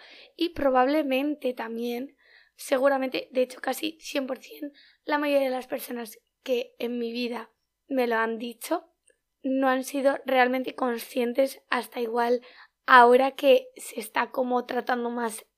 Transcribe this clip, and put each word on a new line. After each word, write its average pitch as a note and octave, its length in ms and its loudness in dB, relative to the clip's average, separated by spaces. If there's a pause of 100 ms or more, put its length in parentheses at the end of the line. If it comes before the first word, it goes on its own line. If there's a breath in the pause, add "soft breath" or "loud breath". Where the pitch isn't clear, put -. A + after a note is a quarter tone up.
(360 loud breath)
Y E4 120 -2
probablemente C#4 1080 0
también, A#3+ 600 -8 (400 soft breath)
seguramente, C4 720 0
de B3+ 120 0
hecho B3+ 180 -6
casi D#4 400 -6
cien C4+ 260 -4
por B3+ 120 -8
cien, D4+ 340 -16 (320 soft breath)
la D4+ 140 -2
mayoría C#4+ 300 2
de B3+ 60 -2
las B3 140 -6
personas A#3+ 500 -10 (240)
que B3+ 380 -4
en A#3+ 180 -6
mi A#3 140 -6
vida A#3 400 -6 (340)
me C4 220 0
lo A3+ 80 0
han A3+ 220 -2
dicho B3 520 -6 (520)
no C4+ 260 0
han C4 160 0
sido C#4 420 0
realmente B3+ 480 2
conscientes B3 960 -2
hasta A#3+ 300 -4
igual A#3+ 420 0 (440 loud breath)
ahora B3+ 460 8
que C4 440 4
se - 240 -12
está A#3 300 -4
como B3 360 -2
tratando A#3+ 440 -4
más A#3 360 -6 (120)